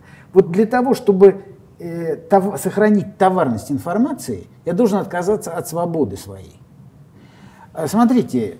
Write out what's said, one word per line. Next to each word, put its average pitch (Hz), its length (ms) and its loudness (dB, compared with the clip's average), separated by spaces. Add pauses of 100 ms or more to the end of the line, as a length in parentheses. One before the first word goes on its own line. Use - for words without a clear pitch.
(340)
Вот 190 180 4
для 196 140 2
того, 247 280 0
чтобы, 190 500 4 (360)
э, 170 380 -6 (120)
тов-, 196 300 2
сохранить 208 580 0
товарность 170 540 0
информации, 175 760 -4 (180)
я 170 80 -4
должен 202 240 2
отказаться 180 580 -4
от 175 140 -8
свободы 160 480 -4
своей. 95 420 -18 (1120)
А, 160 140 -6
смотрите, 202 720 0